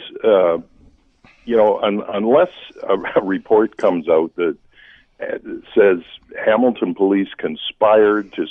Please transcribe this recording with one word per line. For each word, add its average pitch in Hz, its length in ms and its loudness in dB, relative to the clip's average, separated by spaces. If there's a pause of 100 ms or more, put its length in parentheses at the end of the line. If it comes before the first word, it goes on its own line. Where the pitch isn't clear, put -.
(240)
uh, 92 340 2 (880)
you 117 120 -2
know, 107 240 2
un-, 104 280 -2
unless 113 420 0 (320)
a, 98 120 -2
<laughs> - 260 -4
a - 20 2
report 101 540 0
comes 87 320 -2
out 82 260 0
that, 85 220 -4 (640)
uh, - 200 -10 (360)
says 98 260 4 (440)
Hamilton 110 500 0
police 98 440 0
conspired 104 960 0
to 85 160 -6